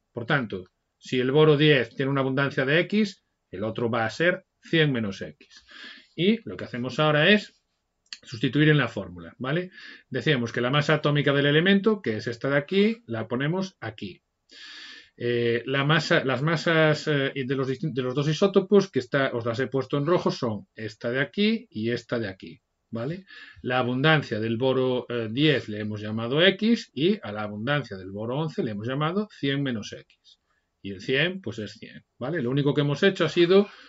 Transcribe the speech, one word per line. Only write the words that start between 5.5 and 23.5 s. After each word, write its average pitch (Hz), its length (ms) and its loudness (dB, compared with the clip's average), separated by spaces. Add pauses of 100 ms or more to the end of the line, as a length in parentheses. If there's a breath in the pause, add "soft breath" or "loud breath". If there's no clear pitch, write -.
Y 208 340 2
lo 92 80 -10
que 104 80 -10
hacemos 123 340 -6
ahora 151 300 4
es 208 260 4 (680)
sustituir 139 480 2
en 151 80 6
la 120 100 2
fórmula, 87 480 -10
¿vale? 160 340 -4 (380 loud breath)
Decíamos 127 420 0
que 120 120 -2
la 123 80 0
masa 147 240 2
atómica 147 400 2
del 143 120 4
elemento, 196 540 4
que 110 160 -2
es 101 100 -8
esta 120 220 -4
de 139 80 2
aquí, 196 500 2
la 110 220 -6
ponemos 160 500 -2
aquí. 107 440 -12 (960 loud breath)
Eh, 120 480 0
la 135 180 0
masa, 156 400 2
las 127 160 -2
masas, 156 680 2
eh, 139 260 0
de 135 200 -4
los 131 140 -2
distin-, 135 240 -4
de 127 100 -2
los 127 120 -4
dos 143 120 -2
isótopos, 190 640 2
que 127 100 -2
está, 135 340 -2
os 113 100 -4
las 117 160 -2
he 131 60 -2
puesto 135 320 -2
en 143 80 -2
rojo, 180 240 2
son 117 440 -4
esta 110 360 -8
de 131 100 0
aquí 208 500 0
y 110 200 -4
esta 120 280 -4
de 107 100 -4
aquí, 82 320 -14 (300)
¿vale? 139 360 -8 (360 loud breath)